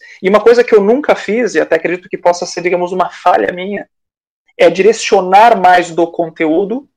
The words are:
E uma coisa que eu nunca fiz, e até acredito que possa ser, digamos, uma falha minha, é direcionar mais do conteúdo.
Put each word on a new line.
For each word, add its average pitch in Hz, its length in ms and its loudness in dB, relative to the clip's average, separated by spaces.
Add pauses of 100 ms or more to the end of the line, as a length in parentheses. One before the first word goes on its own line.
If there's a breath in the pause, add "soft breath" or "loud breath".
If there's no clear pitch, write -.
(220 loud breath)
E 190 60 -2
uma 202 120 2
coisa 233 220 4
que 240 120 0
eu 214 80 6
nunca 226 320 0
fiz, 208 400 -4
e 156 60 0
até 151 160 -2
acredito 180 320 -6
que - 100 -10
possa 175 260 -2
ser, 175 180 -10
digamos, 175 300 -4
uma 180 180 -4
falha 190 420 -2
minha, 185 360 -10 (680)
é 175 120 4
direcionar 196 880 2
mais 180 320 2
do 170 200 -2
conteúdo. 175 880 -4